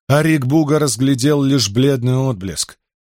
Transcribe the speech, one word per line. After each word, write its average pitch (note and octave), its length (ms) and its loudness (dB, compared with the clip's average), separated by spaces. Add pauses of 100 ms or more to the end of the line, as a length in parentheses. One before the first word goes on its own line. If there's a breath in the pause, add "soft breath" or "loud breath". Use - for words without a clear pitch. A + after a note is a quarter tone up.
Арик D3+ 360 2
Буга D3 340 2
разглядел C#3 640 0
лишь C3+ 280 0
бледный B2+ 460 0
отблеск. G2 640 -6 (300)